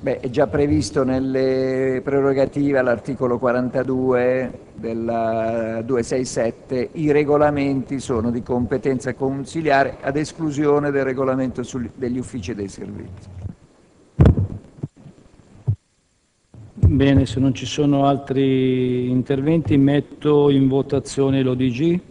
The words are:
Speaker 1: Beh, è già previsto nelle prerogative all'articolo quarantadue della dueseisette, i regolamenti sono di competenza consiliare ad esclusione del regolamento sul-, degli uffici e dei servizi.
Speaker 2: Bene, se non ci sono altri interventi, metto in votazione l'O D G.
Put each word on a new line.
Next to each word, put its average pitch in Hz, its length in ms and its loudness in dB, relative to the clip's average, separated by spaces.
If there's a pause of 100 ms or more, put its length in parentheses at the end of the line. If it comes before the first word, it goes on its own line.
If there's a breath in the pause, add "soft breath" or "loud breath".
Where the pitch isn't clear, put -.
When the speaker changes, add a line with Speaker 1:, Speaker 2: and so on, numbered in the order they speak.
Speaker 1:
Beh, - 180 -4
è 131 100 -6
già 139 160 2
previsto 147 580 0
nelle 131 960 0
prerogative 139 760 0
all'articolo 123 600 0
quarantadue 127 1400 0
della 113 1080 -4
dueseisette, 123 1080 -2
i 151 200 0
regolamenti 143 880 2
sono 120 300 -2
di 120 120 -4
competenza 123 720 -2
consiliare 139 880 0
ad 135 160 -4
esclusione 147 760 0
del 139 140 0
regolamento 131 580 -2
sul-, 117 320 -6
degli 127 220 -4
uffici 117 360 -8
e - 20 -6
dei 101 140 -6
servizi. 101 600 -14 (3500)
Speaker 2:
Bene, 139 540 4
se - 120 -6
non 135 140 2
ci 127 140 -6
sono 143 400 2
altri 131 1040 0
interventi, 139 680 2
metto 143 720 4
in 135 180 4
votazione 135 760 0
l'O 127 120 2
D 127 160 0
G. 165 300 0 (100)